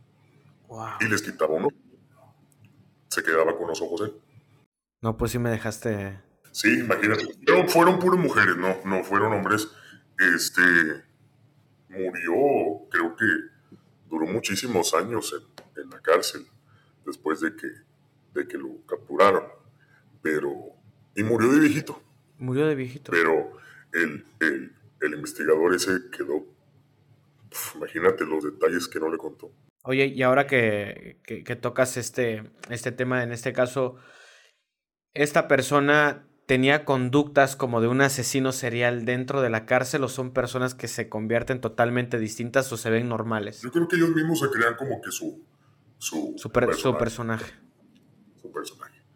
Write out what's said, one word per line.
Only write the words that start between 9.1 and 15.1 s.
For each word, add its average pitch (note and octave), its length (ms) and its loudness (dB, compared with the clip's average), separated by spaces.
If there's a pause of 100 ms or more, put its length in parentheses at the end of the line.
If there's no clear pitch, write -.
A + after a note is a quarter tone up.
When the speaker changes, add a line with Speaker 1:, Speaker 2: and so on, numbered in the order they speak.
Speaker 2:
hombres. G2 340 0 (500)
Este, F2+ 440 2 (1300)
murió, F#2+ 1000 0
creo E2+ 280 -2
que A2+ 80 0 (840)
duró D#2+ 200 -4
muchísimos G#2+ 640 -2
años F#2 420 -2